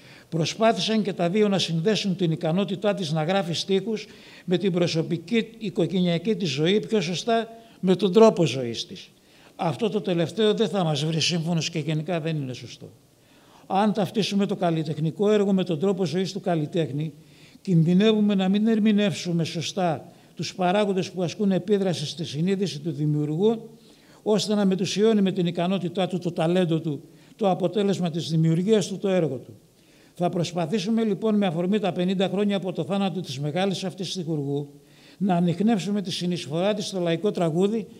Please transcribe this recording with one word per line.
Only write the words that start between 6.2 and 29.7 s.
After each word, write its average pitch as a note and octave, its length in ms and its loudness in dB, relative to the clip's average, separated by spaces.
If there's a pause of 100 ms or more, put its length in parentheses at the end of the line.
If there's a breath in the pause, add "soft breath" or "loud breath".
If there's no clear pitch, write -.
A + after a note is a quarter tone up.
της F3 140 -2
ζωή, D#3+ 300 2
πιο G#3+ 220 -2
σωστά A3 460 -2 (320 loud breath)
με F#3 160 4
τον F#3 180 0
τρόπο G#3+ 320 8
ζωής A#2+ 420 -4
της. - 220 -18 (460 soft breath)
Αυτό F#3 340 -2
το F#3+ 120 -2
τελευταίο F#3+ 520 2
δεν F#3+ 160 0
θα F#3 140 0
μας D#3 220 0
βρει D#3+ 140 0
σύμφωνος D#3 500 0
και E3 100 -6
γενικά D#3 400 -2
δεν D#3 160 -4
είναι C3+ 180 -6
σωστό. A2+ 360 -16 (800 soft breath)
Αν G3+ 260 2
ταυτίσουμε G3+ 520 0
το G3 100 -2
καλλιτεχνικό D#3+ 760 0
έργο G3+ 220 4
με F#3 100 2
τον F3 160 -2
τρόπο F#3+ 260 0
ζωής E3+ 260 -2
του G3 80 -8
καλλιτέχνη, D#3 720 -2 (480 loud breath)
κινδυνεύουμε G3+ 760 4
να F#3+ 140 2
μην G#3 180 2
ερμηνεύσουμε G3+ 760 2
σωστά D#3+ 600 -2 (300 loud breath)
τους - 200 -8
παράγοντες F#3+ 560 0
που F3+ 120 -4
ασκούν G3 280 0
επίδραση F#3 540 0
στη D3 200 -8
συνείδηση E3 540 -2
του D#3+ 120 -6
δημιουργού, D3+ 800 0 (540 loud breath)
ώστε G#3 320 0
να G#3 100 2
μετουσιώνει G3 560 2
με F#3+ 100 2
την F3+ 140 0
ικανότητά F3 640 -2
του, F#3 120 -2
το E3+ 120 -4
ταλέντο E3+ 480 2
του, D3 240 -6 (320 loud breath)
το G3+ 140 0
αποτέλεσμα F3+ 600 0
της D3 200 -6
δημιουργίας E3 580 2
του, F#3+ 100 -6
το G3+ 100 -4
έργο E3+ 280 2
του. A#2 240 -14 (540 soft breath)